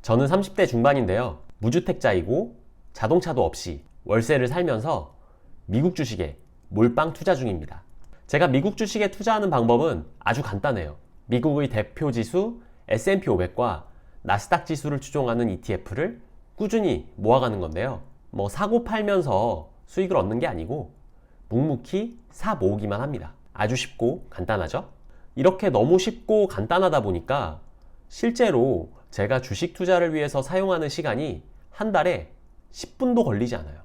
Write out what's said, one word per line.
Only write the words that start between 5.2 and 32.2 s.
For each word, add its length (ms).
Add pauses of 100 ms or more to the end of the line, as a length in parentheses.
미국 320
주식에 400 (320)
몰빵 460
투자 200
중입니다. 500 (420)
제가 220
미국 280
주식에 340
투자하는 380
방법은 560 (140)
아주 240
간단해요. 540 (280)
미국의 460
대표 420
지수 480 (260)
에스앤피 440
오백과 560 (340)
나스닥 460
지수를 340
추종하는 480
이티에프를 720 (360)
꾸준히 600
모아가는 420
건데요. 440 (260)
뭐 220
사고 340
팔면서 840 (160)
수익을 320
얻는 200
게 80
아니고 460 (560)
묵묵히 680 (100)
사 280
모으기만 440
합니다. 320 (220)
아주 200
쉽고 540
간단하죠? 640 (440)
이렇게 360
너무 280
쉽고 500
간단하다 520
보니까 600 (460)
실제로 840 (180)
제가 300
주식 340
투자를 380
위해서 300
사용하는 460
시간이 560 (260)
한 220
달에 400 (400)